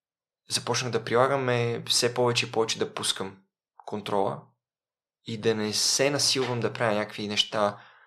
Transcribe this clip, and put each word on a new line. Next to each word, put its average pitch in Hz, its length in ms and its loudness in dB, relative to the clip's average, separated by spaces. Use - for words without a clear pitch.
започнах 123 420 -2
да - 120 0
прилагам, 131 460 2
е 120 380 0
все - 260 2
повече 120 320 2
и - 60 -10
повече 110 280 0
да 104 140 -4
пускам 98 440 -4
контрола 104 560 -2
и 117 120 -8
да 110 180 2
не 107 180 -2
се - 360 2
насилвам 131 500 0
да 113 140 0
правя 113 220 0
някакви 104 320 -4
неща 104 500 0